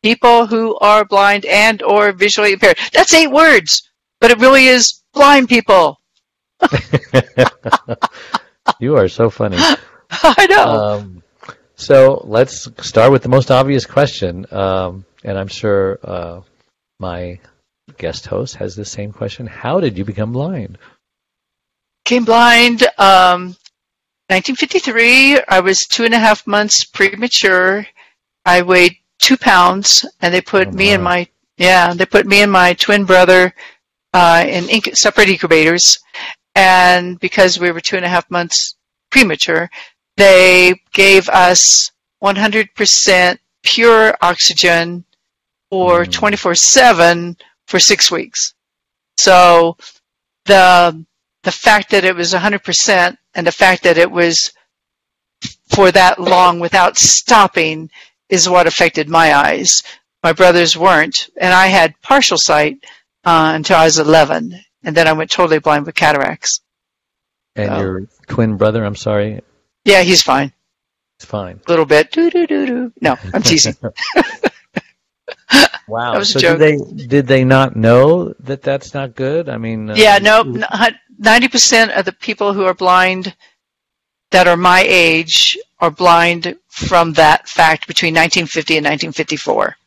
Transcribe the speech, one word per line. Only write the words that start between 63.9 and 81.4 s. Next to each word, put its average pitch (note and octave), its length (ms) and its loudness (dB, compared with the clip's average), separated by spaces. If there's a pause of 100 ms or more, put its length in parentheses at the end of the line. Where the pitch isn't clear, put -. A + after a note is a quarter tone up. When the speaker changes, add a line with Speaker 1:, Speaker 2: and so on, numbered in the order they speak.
Speaker 1:
eleven, D#3 540 0 (300)
and D#3+ 120 -8
then E3 120 2
I D#3+ 60 0
went D#3 180 -6
totally D#3+ 280 0
blind D3 280 -2
with D#3+ 80 -12
cataracts. - 640 -4 (960)
Speaker 2:
And G2+ 140 -6
Speaker 1:
So - 100 -6
Speaker 2:
your F#2+ 220 -8 (260)
twin A2 300 -4
brother, G#2+ 280 -2
I'm G2+ 100 -8
sorry? G#2+ 460 -6 (420)
Speaker 1:
Yeah, G3 200 4
he's F3 180 2
fine. C#3 320 -2 (640)
Speaker 2:
He's - 80 -20
fine. F#2 380 -12
Speaker 1:
A - 60 -18
little D#3+ 140 2
bit. D3+ 260 2
Doo, E4 180 -2
doo, F4 160 -2
doo, C#4+ 220 -4
doo. B3 340 -8
No, C#3 160 -2 (160)
I'm - 80 -2
teasing. - 400 -2
<laughs> - 40 -14 (2000)
Speaker 2:
Wow. A#2 260 -6
Speaker 1:
That - 60 -2
was G3+ 120 -4
a - 20 -6
Speaker 2:
So C#3 60 -2
Speaker 1:
joke. E3 200 2
Speaker 2:
did D3+ 200 2 (180)
they, C3 80 -16
did C3+ 220 0
they C3 160 2
not C3+ 320 0
know C3 640 2
that C3+ 240 -12
that's C#3 320 -8
not C3+ 200 -10
good? C#3+ 340 -6
I A#2+ 80 -10
mean, A2 340 -10
uh, G#2+ 40 -8
Speaker 1:
Yeah, G#3+ 220 4
no, G#3 200 2
Speaker 2:
w- A3 200 -2
Speaker 1:
n-, G#3+ 100 -8
hun-, A3+ 280 -4 (240)
ninety A3+ 280 2